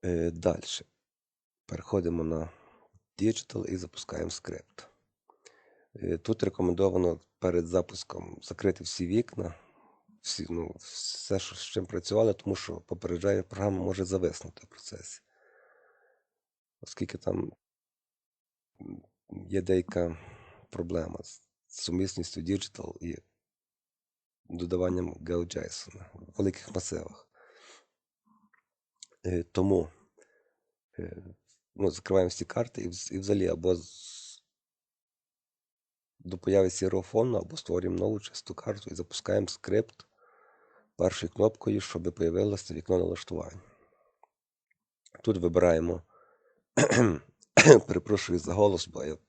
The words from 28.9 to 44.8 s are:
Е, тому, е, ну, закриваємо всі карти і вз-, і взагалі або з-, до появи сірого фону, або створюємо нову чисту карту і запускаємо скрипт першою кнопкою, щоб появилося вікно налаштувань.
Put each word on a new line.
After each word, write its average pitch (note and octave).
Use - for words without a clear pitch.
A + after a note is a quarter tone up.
Е, F2+
тому, F#2
е, E2+
ну, G2
закриваємо F#2
всі -
карти -
і F2
вз-, -
і F#2+
взагалі G2
або E2+
з-, -
до F2+
появи F#2+
сірого F#2+
фону, A2+
або F2
створюємо F2+
нову G2+
чисту -
карту -
і -
запускаємо F#2+
скрипт -
першою F2
кнопкою, G#2+
щоб E2+
появилося F#2
вікно F2+
налаштувань. F2